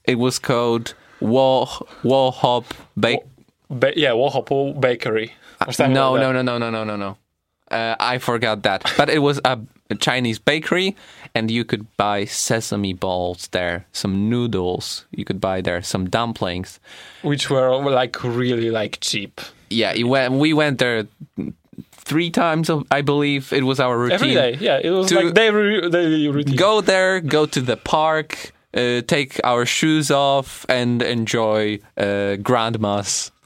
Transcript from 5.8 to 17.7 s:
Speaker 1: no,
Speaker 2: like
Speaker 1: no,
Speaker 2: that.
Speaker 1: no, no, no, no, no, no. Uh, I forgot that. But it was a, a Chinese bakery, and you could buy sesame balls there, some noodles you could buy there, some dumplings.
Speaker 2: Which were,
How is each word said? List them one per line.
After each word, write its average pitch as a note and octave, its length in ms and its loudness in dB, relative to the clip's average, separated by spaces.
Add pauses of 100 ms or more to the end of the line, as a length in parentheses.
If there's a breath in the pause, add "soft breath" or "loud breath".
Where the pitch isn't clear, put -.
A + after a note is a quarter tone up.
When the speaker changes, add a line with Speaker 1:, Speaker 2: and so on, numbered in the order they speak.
Speaker 1:
no, C3+ 200 4
Speaker 2:
like C3 80 2
Speaker 1:
no, C3 120 2
Speaker 2:
that. B2+ 100 0
Speaker 1:
no, B2 140 -2
no, A#2 140 -4
no, A2 120 -4
no, G#2+ 120 -6
no, - 20 -
no. G2 200 -8 (540)
Uh, A2+ 240 -2 (200)
I - 40 -2
forgot A2+ 440 0
that. G2 180 0 (160)
But C#3+ 120 4
it D#3 100 2
was C#3+ 260 2
a, B2+ 120 0 (320)
a G#2+ 60 -4
Chinese B2 440 -2
bakery, E3+ 560 0 (400 loud breath)
and A2+ 160 0
you A#2 140 0
could A2 200 -4 (120)
buy G2+ 280 0
sesame G#2 680 -2
balls F2+ 580 -4
there, F2 400 -4
some G2+ 380 -2
noodles A2+ 800 -4
you - 140 -8
could G2 140 -8
buy F#2+ 220 -2
there, F2+ 200 -2
some F#2 280 -4
dumplings. G#2 720 -4 (440 loud breath)
Speaker 2:
Which C#3+ 260 -2
were, B2+ 200 2 (320)